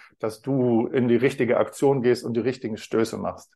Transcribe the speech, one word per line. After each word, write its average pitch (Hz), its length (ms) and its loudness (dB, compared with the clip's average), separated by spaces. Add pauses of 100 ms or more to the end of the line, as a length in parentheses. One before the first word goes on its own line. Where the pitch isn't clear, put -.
(180)
dass 110 240 -6
du 123 460 2
in 123 200 0
die 120 100 4
richtige 123 400 2
Aktion 135 440 0
gehst 120 240 2
und 120 80 -6
die 117 60 0
richtigen 110 380 -6
Stöße 110 400 -2
machst, - 380 -10